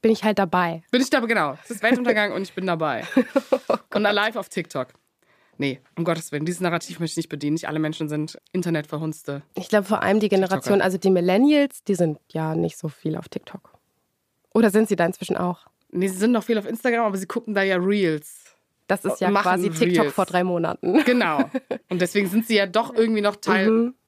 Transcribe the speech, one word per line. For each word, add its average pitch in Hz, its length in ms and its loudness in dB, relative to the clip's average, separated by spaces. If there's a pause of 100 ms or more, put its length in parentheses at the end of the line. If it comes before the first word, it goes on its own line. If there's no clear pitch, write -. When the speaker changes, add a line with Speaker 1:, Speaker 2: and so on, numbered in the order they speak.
Speaker 1:
Bin 226 100 4
ich 214 100 0
halt 208 160 2
dabei. 175 520 0
Speaker 2:
Bin 247 100 2
ich 262 80 0
dabei, 247 180 0
genau. 175 380 0
Es - 60 -18
ist 226 120 -10
Weltuntergang 233 500 2
und 180 100 -4
ich 190 100 -10
bin 190 140 -6
dabei. 160 440 -2
Speaker 1:
<laughs> - 60 -2 (340)
Oh 262 80 2 (100)
Gott. - 280 -4
Speaker 2:
Und 208 100 2
alive 208 320 0
auf 196 100 -8
TikTok. 151 400 -6 (720)
Nee, 135 220 -4 (160)
um 170 80 -2
Gottes 165 260 -2
Willen, 151 140 -4
dieses 175 160 -6
Narrativ 170 400 -4
möchte 165 140 -4
ich - 20 -4
nicht 165 140 -4
bedienen. 147 240 -4
Nicht 165 120 -6
alle 156 120 -4
Menschen 156 300 -4
sind 151 300 -6 (140)
internetverhunzte 156 920 -6 (120)
Speaker 1:
Ich 190 140 -10
glaube, 208 180 2
vor 208 160 0
allem 208 180 2
die 214 80 0
Generation, 190 320 0 (140)
Speaker 2:
TikToker. 202 100 4
Speaker 1:
also 185 140 0
die 190 120 2
Millennials, 240 760 2
die 202 100 0
sind 165 240 0 (120)
ja 160 240 -4
nicht 165 220 -2
so 160 120 -10
viel 156 280 -6
auf - 120 -12
TikTok. - 440 -14 (800)
Oder 220 180 4
sind 220 180 2
sie 196 80 0
da 170 100 2
inzwischen - 300 -4
auch? 180 300 -4 (240)
Speaker 2:
Nee, 185 180 -2
sie 185 100 -6
sind 226 140 2
noch 226 120 0
viel 226 140 0
auf 202 80 -6
Instagram, 233 400 -2
aber 196 100 -2
sie 190 100 -6
gucken 226 280 -6
da 196 80 2
ja 190 140 2
Reels. 175 800 -2 (320)
Speaker 1:
Das 196 180 -2
ist - 160 -2
ja 185 100 2
Speaker 2:
Machen 202 120 2
Speaker 1:
quasi 185 280 2
TikTok 165 340 2
Speaker 2:
Reels. 139 100 -2
Speaker 1:
vor 190 120 0
drei 180 180 0
Monaten. 180 580 0
<laughs> - 20 0
Speaker 2:
Genau. 185 460 2 (380)
Und 180 120 -2
deswegen 190 280 0
sind 220 180 0
sie 226 100 0
ja 196 100 4
doch 220 280 -2
irgendwie 220 280 2
noch 202 140 0
Teil, 190 340 2
Speaker 1:
Mhm. 233 240 2 (140)